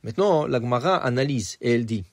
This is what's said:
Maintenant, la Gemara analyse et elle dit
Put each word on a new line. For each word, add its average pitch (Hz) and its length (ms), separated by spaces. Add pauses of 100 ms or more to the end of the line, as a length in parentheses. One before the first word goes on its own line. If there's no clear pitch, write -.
Maintenant, 160 440
la 135 120
Gemara 123 360
analyse 127 680
et 120 120
elle 120 120
dit 104 280